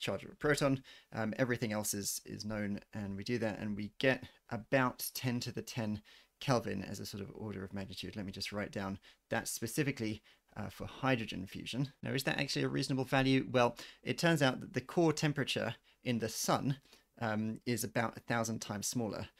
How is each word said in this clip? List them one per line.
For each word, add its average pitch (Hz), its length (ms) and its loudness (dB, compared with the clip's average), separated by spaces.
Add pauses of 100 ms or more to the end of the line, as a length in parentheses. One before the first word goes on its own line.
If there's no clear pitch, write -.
charge - 240 -4
of - 60 -14
a - 60 -20
proton. 139 460 2 (320)
Um, 110 240 0
everything 120 320 2
else 107 220 0
is, 101 320 -4
is 104 220 -8
known, 104 340 -2 (140)
and 101 200 -6
we 98 100 -8
do 123 140 0
that, 107 200 0
and 104 180 -4
we 104 220 -6
get 131 260 2 (260)
about 127 640 0
ten 120 280 -2
to 117 120 -6
the 110 100 -6
ten 107 380 -2 (400)
Kelvin 101 420 2
as 101 160 -8
a 104 80 -8
sort 101 160 -8
of 98 120 -8
order 101 280 -8
of 98 120 -10
magnitude. 95 420 -8
Let 107 80 -6
me 98 80 -6
just 101 200 -6
write 101 200 -4
down 98 260 -2 (300)
that 113 200 -2
specifically, 117 720 -2 (340)
uh, 104 140 -6
for 98 160 -10
hydrogen 110 600 0
fusion. 131 460 -4 (100)
Now, 117 100 -2
is 135 120 0
that - 160 0
actually 139 240 0
a 131 40 0
reasonable 135 360 0
value? 131 460 4
Well, 120 260 6 (260)
it 127 140 0
turns 165 240 4
out 127 200 6
that - 120 -10
the 127 80 0
core 165 320 4
temperature 135 640 0 (280)
in 120 180 0
the 110 100 0
sun, - 480 2 (420)
um, 110 460 0
is 113 180 0
about 113 320 0
a - 40 -12
thousand 113 400 0
times 104 260 -4
smaller, 104 420 -2 (120)